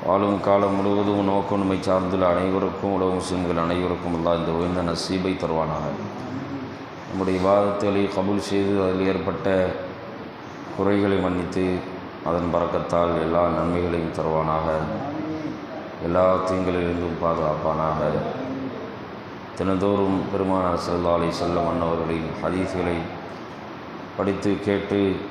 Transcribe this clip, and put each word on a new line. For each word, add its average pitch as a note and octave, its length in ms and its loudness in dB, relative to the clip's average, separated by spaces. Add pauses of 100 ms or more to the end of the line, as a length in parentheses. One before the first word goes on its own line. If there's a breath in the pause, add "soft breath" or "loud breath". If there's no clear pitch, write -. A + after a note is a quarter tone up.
வாழும் G2+ 340 2
காலம் G2 340 4
முழுவதும் G2+ 500 2
நோக்கம் G2 340 2
நம்மை F#2+ 240 2
சார்ந்துள்ள F#2 460 2
அனைவருக்கும், F#2+ 640 2
உலக F#2 180 2
முஸ்லிம்கள் F2+ 460 0
அனைவருக்கும் F2 580 0
அல்லாஹ் E2+ 240 2
இந்த E2 120 0
உயர்ந்த F2 320 0
நசீபை F2+ 540 0
தருவானாக. D#2 500 -2 (1200)
நம்முடைய F#2+ 320 0
இபாதத்துகளை G2+ 680 4
கபூல் G2 300 0
செய்து, G2 440 2
அதில் F#2 240 2
ஏற்பட்ட F#2 640 0 (1040)
குறைகளை G2 400 2
மன்னித்து, F2+ 600 0 (460)
அதன் E2+ 300 0
பரக்கத்தால் E2+ 680 2
எல்லா E2+ 260 4
நன்மைகளையும் E2+ 680 0
தருவானாக, D#2+ 640 0 (1200)
எல்லா F2+ 320 4
தீங்களிலிருந்தும் F2 880 0
பாதுகாப்பானாக. D#2 880 0 (1400)
தினந்தோறும் F#2+ 680 2 (120)
பெருமானார் F#2+ 460 2
ஸல்லல்லாஹு F2 440 2
அலைஹி E2 100 0 (100)
வஸல்லம் E2+ 260 2
அன்னவர்களின் E2 600 0 (140)
ஹதீஸ்களை F2 540 0 (1200)
படித்து G2 440 0
கேட்டு G2 560 2 (140)